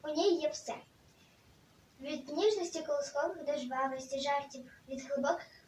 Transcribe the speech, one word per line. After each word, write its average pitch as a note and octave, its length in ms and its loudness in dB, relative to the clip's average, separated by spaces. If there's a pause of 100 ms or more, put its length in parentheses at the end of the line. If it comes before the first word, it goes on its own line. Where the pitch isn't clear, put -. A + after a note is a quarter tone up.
У D4+ 40 -6
ній E4 340 4
є D4+ 80 2
все. - 260 -6 (1300)
Від D4 280 -6
ніжності F4 520 4
колоскових D4 640 0
до C#4+ 120 0
жвавості C4 640 -2
жартів, C#4 520 -2 (180)
від C4+ 120 -6
глибоких D#4 460 0 (200)